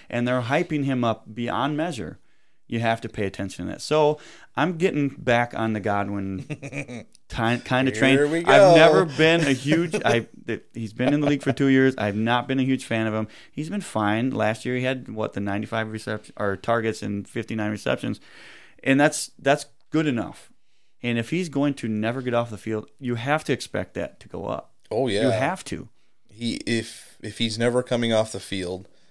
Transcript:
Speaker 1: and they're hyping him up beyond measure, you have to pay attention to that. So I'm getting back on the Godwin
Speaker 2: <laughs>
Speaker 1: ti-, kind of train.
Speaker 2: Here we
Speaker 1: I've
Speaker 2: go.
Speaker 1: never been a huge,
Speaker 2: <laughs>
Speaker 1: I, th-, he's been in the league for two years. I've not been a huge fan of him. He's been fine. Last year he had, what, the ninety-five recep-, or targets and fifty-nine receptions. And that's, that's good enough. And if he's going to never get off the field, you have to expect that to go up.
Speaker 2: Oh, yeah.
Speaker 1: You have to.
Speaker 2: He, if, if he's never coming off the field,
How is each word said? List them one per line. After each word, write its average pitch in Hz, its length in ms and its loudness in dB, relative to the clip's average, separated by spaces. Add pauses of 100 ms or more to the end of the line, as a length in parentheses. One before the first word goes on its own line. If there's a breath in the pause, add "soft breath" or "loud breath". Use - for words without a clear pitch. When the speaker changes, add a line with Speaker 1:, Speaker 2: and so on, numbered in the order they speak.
Speaker 1:
and 120 200 -2
they're 127 160 0
hyping 147 400 -2
him 131 200 0
up 110 300 -2
beyond 117 420 -4
measure, 143 440 -6 (480)
you 117 120 -4
have 113 220 0
to 110 80 -8
pay 107 180 -4
attention 95 380 -8
to 90 80 -6
that. 87 80 -12
So 151 380 2 (360 loud breath)
I'm 160 220 0
getting 151 320 0
back 120 440 0
on 113 200 -2
the 107 60 -2
Godwin 101 680 -4
Speaker 2:
<laughs> 135 580 -12 (240)
Speaker 1:
ti-, 120 300 0
kind 131 280 0
of 127 60 0
train. 135 240 4
Speaker 2:
Here 147 100 4
we 160 120 0
Speaker 1:
I've 170 60 -4
Speaker 2:
go. 175 300 10
Speaker 1:
never 170 300 10
been 160 360 4
a 139 120 4
huge, 160 420 0
Speaker 2:
<laughs> 202 100 0
Speaker 1:
I, 117 200 2 (220)
th-, 113 160 -6 (100)
he's 113 200 -8
been 127 200 2
in 147 80 2
the 147 60 0
league 143 160 0
for 139 80 0
two 139 160 2
years. 131 300 6
I've 104 180 -2
not 117 320 0
been 135 120 -2
a 131 40 2
huge 131 220 0
fan 110 200 -2
of 110 80 -2
him. 107 140 -2 (240 loud breath)
He's 156 180 -8
been 196 120 -6
fine. 110 500 0
Last 110 340 -2
year 123 120 -4
he 123 60 -4
had, 131 260 -4
what, 110 240 -6
the 101 80 -6
ninety-five 107 460 -4
recep-, 110 500 -8
or 98 200 -2
targets 113 460 -2
and 101 240 -6
fifty-nine 110 420 -4
receptions. 110 500 -4 (640 loud breath)
And 135 160 2
that's, 151 380 2
that's 143 300 0 (240)
good 156 160 0
enough. 104 440 -6 (520)
And 117 160 0
if 117 100 -4
he's 170 200 -2
going 143 260 0
to 123 120 -8
never 110 360 -2
get 123 100 -2
off 117 160 0
the 110 80 -10
field, 110 320 -6 (100)
you 123 160 -4
have 139 280 -2
to 143 100 0
expect - 400 -6
that - 280 -8
to - 60 -20
go 90 180 -10
up. - 260 -8 (180)
Speaker 2:
Oh, 120 180 -2
yeah. 104 160 0
Speaker 1:
You 113 60 4
have 135 360 -2
to. - 240 -10 (400)
Speaker 2:
He, 117 260 -6 (100)
if, - 560 -6
if 104 160 -12
he's 113 220 -2
never 120 240 2
coming 120 280 0
off 110 200 2
the 98 80 -8
field, 92 480 -8 (240)